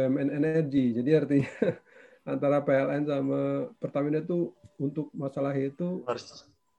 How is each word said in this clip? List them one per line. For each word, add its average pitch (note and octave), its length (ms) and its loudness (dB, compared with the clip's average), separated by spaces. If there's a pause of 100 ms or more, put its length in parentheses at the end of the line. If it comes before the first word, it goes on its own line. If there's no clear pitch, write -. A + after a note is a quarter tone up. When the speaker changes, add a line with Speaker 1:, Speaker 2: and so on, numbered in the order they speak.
Speaker 1:
M C3 160 2
N C#3 80 0
Energi. C#3+ 640 2
Jadi A#2+ 240 0
artinya C#3 340 4 (400)
<laughs> - 420 -14
antara C#3 300 2
P C#3 120 2
L C3+ 160 2
N D3 160 0
sama C#3 360 0 (360)
Pertamina D3 440 -2
tuh F3 280 -2 (280)
untuk D3 360 -4
masalah C#3 400 -4
itu C#3+ 520 -2
Speaker 2:
Harus. - 400 -8 (340)